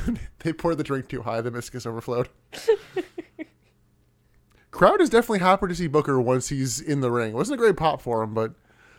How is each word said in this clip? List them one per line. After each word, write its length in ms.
<laughs> 240
they 140
poured 240
the 60
drink 260
too 140
high. 180
The 100
meniscus 360
overflowed. 420
<laughs> 160
Crowd 320
is 80
definitely 300
happy 280
to 80
see 120
Booker 340
once 280
he's 300
in 220
the 100
ring. 200
It 40
wasn't 240
a 20
great 140
pop 260
for 220
him, 100
but 200